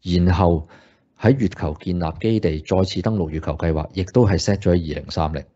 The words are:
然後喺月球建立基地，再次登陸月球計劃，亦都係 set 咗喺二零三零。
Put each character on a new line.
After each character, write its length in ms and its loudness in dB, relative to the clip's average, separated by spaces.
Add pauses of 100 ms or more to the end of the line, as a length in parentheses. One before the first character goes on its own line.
然 320 2
後 340 2 (520)
喺 180 4
月 100 0
球 320 -6
建 180 -4
立 60 -2 (160)
基 200 2
地， 200 0
再 240 2
次 180 -4
登 140 0
陸 140 -2
月 100 -4
球 120 -6
計 200 -2
劃， 200 -2
亦 120 -4
都 220 4
係 160 2
set 200 0
咗 120 4
喺 180 -2
二 80 -6
零 100 -16
三 220 -2
零。 100 -6 (140)